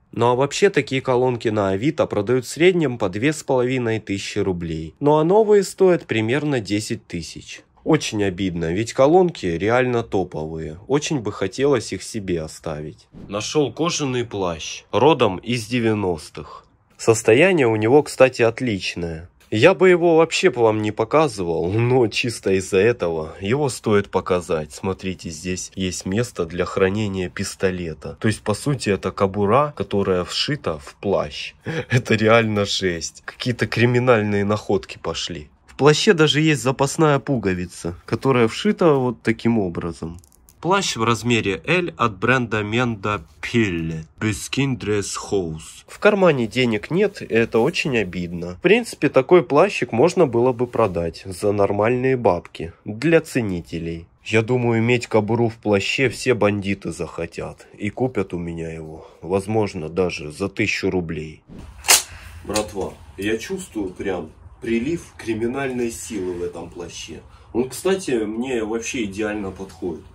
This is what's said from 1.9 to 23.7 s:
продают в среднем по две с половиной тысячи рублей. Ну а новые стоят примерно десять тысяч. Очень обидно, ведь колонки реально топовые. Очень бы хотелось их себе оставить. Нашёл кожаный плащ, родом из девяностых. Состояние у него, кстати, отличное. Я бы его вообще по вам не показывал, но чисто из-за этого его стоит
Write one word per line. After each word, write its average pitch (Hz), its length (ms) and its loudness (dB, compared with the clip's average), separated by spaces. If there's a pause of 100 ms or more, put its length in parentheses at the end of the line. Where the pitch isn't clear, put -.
продают 120 380 0
в - 40 -12
среднем 160 480 2
по 104 120 -2
две 104 240 0
с 151 100 -8
половиной 123 560 0
тысячи 101 400 -6
рублей. 85 600 -4
Ну 147 160 4
а 156 80 4
новые 202 400 4
стоят 185 420 2
примерно 127 540 0
десять 104 480 -4
тысяч. - 540 -12 (200)
Очень - 400 0
обидно, 87 500 -2
ведь 113 200 -2
колонки 170 540 4
реально 117 580 0
топовые. 80 840 -6
Очень 147 360 -2
бы 104 100 -6
хотелось 127 600 0
их 95 120 -8
себе 92 360 -4
оставить. 78 680 -10 (180)
Нашёл 113 460 -2
кожаный 139 520 -2
плащ, 92 680 -6
родом 117 460 4
из 113 280 -6
девяностых. 104 1000 -2 (300)
Состояние 131 720 4
у 113 80 2
него, 117 300 4
кстати, 131 380 4
отличное. 92 840 -2 (240)
Я 135 220 6
бы 175 140 4
его 170 280 4
вообще 165 340 4
по 120 120 0
вам 107 200 4
не 107 80 -2
показывал, 101 840 0
но 120 360 4
чисто 110 460 -4
из-за 95 240 0
этого 85 600 0
его 131 280 0
стоит 104 420 0